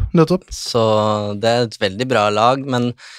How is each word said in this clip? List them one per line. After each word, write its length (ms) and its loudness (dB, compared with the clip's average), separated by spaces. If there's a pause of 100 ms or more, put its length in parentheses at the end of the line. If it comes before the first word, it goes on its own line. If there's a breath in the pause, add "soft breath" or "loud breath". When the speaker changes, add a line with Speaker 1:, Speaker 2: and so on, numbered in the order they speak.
(140)
Speaker 1:
nettopp. 360 2
Speaker 2:
Så 880 0
det 60 -6
er 200 2
et 140 -10
veldig 300 -2
bra 220 2
lag, 340 2
men 300 -2 (240 loud breath)